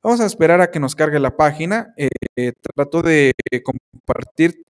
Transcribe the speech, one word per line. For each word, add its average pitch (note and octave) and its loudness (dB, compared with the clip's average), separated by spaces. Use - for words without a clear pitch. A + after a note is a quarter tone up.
Vamos A#3 0
a A3 2
esperar E3+ 4
a F3 2
que E3 -4
nos C3+ -4
cargue D3+ 0
la C3+ 0
página. D#3+ -2
Eh, C#3+ -2
eh, B2 -2
trato - -4
de D#3 4
compartir - -4